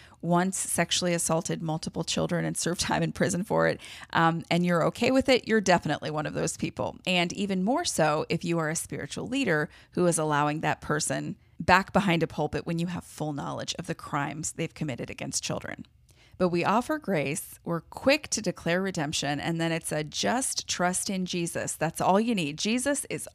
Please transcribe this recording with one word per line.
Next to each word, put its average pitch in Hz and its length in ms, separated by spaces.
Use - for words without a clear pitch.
once 175 360
sexually - 560
assaulted 165 480
multiple 165 420
children 165 400
and 160 140
served 170 240
time 156 220
in 160 100
prison - 300
for 165 240
it, - 120
um, 165 400
and 175 140
you're 175 220
okay 240 240
with 262 180
it, 254 180
you're 220 140
definitely 170 500
one 151 140
of 151 80
those - 240
people. - 400
And 175 240
even 190 320
more 269 220
so 156 420
if 165 160
you 170 160
are 156 100
a 160 60
spiritual - 520
leader 202 420
who 175 160
is 165 100
allowing 151 420
that 156 220
person 151 560
back 185 360
behind 175 300
a 156 40
pulpit 151 380
when 170 140
you 170 80
have 175 180
full 151 260
knowledge 139 480
of 170 80
the 165 80
crimes 151 580
they've 160 200
committed 143 360
against - 340
children. - 420
But 185 120
we 170 160
offer 240 320
grace, 160 680
we're 165 180
quick - 480
to - 120
declare 175 400
redemption, 151 580
and 165 220
then 165 100
it's 165 200
a 151 120
just 202 640
trust 185 420
in 185 160
Jesus. 170 480
That's - 280
all 185 180
you 233 140
need. 156 240
Jesus 254 520
is 160 260